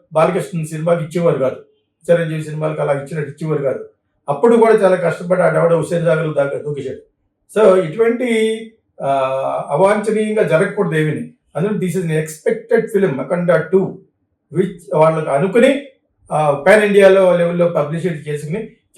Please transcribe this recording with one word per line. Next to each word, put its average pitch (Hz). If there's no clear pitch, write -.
బాలకృష్ణ 170
సినిమాకి 160
ఇచ్చేవారు 165
కాదు, 127
చిరంజీవి 160
సినిమాలకు 156
అలా 151
ఇచ్చినట్టు 139
ఇచ్చేవారు 156
కాదు. -
అప్పుడు 226
కూడా 220
చాలా 190
కష్టపడి 175
ఆడవాడు 165
హుస్సేన్ 160
సాగర్లో 156
దాకా 139
దూకేశాడు. 131
So 190
ఇటువంటి, 233
ఆ, 135
అవాంఛనీయంగా 214
జరగకూడదు 175
ఏమీని. 156
అందులో 202
this 175
is 180
an 156
expected -
film, 151
అఖండ 175
టూ, 175
which -
వాళ్ళకు 160
అనుకుని, 254
ఆ, 151
పాన్ 208
ఇండియాలో 190
లెవెల్‌లో 170
పబ్లిసిటీ 151
చేసుకుని 156